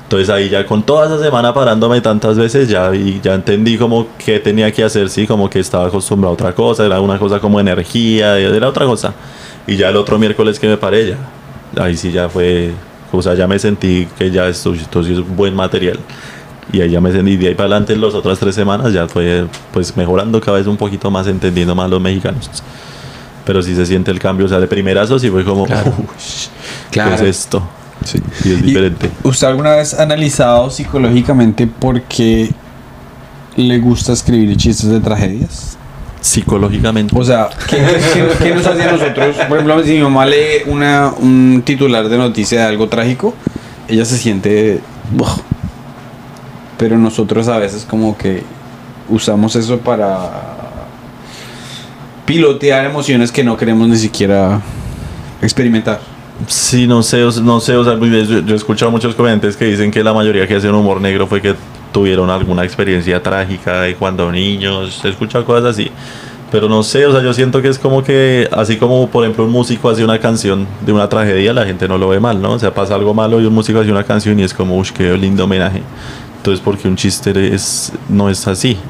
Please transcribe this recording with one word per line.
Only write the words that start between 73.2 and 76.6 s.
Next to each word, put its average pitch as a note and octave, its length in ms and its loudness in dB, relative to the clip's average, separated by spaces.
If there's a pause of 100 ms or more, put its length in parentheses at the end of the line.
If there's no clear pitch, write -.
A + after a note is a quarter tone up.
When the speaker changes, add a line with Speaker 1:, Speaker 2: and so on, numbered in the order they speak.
Speaker 1:
y A2+ 60 4
un A2 80 2
músico A2 260 2
hace G#2+ 120 2
una G2+ 120 0
canción G#2+ 340 0
y G2 60 2
es F#2 100 -4
como, F#2 240 -2
"Ush, F#2+ 140 -2
qué F2+ 240 0
lindo F#2+ 280 0
homenaje". F#2 380 0 (560)
Entonces, F#2+ 260 0